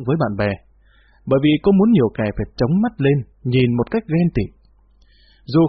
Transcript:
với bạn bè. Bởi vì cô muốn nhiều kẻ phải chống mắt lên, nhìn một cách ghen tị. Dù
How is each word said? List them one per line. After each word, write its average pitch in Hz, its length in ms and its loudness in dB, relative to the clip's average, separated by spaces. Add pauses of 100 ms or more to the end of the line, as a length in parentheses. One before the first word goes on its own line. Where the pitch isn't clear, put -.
với 139 120 0
bạn 113 180 -2
bè. 104 140 -2 (760)
Bởi 135 180 2
vì 151 100 2 (100)
cô 202 80 2
muốn 196 200 4
nhiều 131 260 4
kẻ 107 180 -2
phải 107 120 -6 (120)
chống 151 240 0
mắt 240 140 -4
lên, 139 200 0 (260)
nhìn 123 340 0
một 120 140 -2
cách 226 160 -4
ghen 165 280 0
tị. 104 100 -2 (1000)
Dù 147 240 2